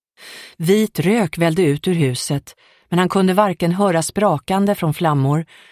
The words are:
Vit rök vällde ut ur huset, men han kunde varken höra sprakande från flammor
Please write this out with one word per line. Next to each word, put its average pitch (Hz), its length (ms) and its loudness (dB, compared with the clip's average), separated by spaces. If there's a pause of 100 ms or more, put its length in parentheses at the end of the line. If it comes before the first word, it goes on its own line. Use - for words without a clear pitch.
(560)
Vit 196 440 0
rök 208 380 0
vällde 170 240 2
ut 147 260 0
ur 185 60 0
huset, 139 600 -4 (340)
men 175 100 0
han 180 100 2
kunde 190 260 2
varken 180 380 0
höra 180 300 0
sprakande 196 720 0
från 156 200 -2
flammor 147 520 0 (260)